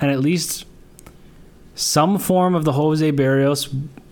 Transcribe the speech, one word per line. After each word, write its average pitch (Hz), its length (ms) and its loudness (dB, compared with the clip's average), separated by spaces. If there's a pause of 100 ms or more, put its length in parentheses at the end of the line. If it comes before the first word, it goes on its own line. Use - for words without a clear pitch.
and 143 100 0
at 135 100 -2
least 165 440 -2 (1120)
some 180 440 0
form 180 360 2
of 160 100 0
the 151 80 2
Jose 156 400 0
Berrios 139 600 0 (400)